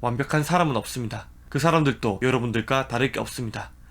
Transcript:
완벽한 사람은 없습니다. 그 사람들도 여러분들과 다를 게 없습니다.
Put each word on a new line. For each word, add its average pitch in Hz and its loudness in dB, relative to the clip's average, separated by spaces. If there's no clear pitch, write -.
완벽한 131 0
사람은 165 2
없습니다. 110 -6
그 143 -2
사람들도 139 4
여러분들과 123 0
다를 123 0
게 - -4
없습니다. 113 -8